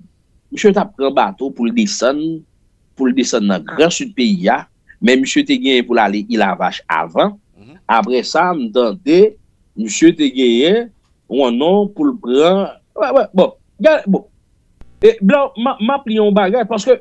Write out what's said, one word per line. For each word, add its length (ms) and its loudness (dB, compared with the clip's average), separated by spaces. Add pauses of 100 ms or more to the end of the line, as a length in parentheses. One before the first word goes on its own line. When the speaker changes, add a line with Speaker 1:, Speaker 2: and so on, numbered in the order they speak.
(520)
Speaker 1:
Monsieur 200 2
t'a 120 0
pris 220 -8
un 40 0
bateau 400 -2
pour 160 -6
le 60 -2
descendre, 680 -2 (560)
pour 100 -2
le 60 0
descendre 360 -2
dans 100 -2
le 40 -8
grand 280 0
sud 240 -8
pays. 360 0 (520)
Men 200 2
msye 220 -2
te 120 -2
genyen 300 0
pou 100 -2
l 60 2
ale 240 -2
Ila 280 0
Vache 320 -6
avan. 500 -2 (160)
Speaker 2:
Mhm. 240 -20 (100)
Speaker 1:
Apre 360 0
sa, 300 -2
m 180 -4
tande, 500 0 (560)
msye 360 2
te 160 0
genyen, 640 0 (400)
ou 200 0
non, 380 0
pou 160 -4
l 140 0
pran. 480 2 (260)
Ouais, 180 -4
ouais, 200 2
bon. 240 0 (220)
Gade, 300 2
bon. 200 -2 (760)
E, 160 6
Blanc, 380 2
ma, 220 -4
ma 200 -2
pli 200 -4
yon 160 2
bagay, 340 0
paske, 320 0